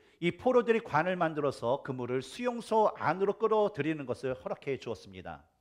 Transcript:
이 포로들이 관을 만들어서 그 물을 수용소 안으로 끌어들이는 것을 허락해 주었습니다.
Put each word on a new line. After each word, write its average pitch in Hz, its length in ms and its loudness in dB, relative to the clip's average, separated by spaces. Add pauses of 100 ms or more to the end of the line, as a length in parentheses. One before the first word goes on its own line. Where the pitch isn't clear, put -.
(220)
이 170 100 2
포로들이 233 480 4
관을 180 360 0
만들어서 143 680 0
그 139 80 -6
물을 127 320 -2
수용소 226 720 0
안으로 190 420 0
끌어들이는 196 720 0
것을 127 260 -2
허락해 143 460 -6
주었습니다. 92 640 -10 (180)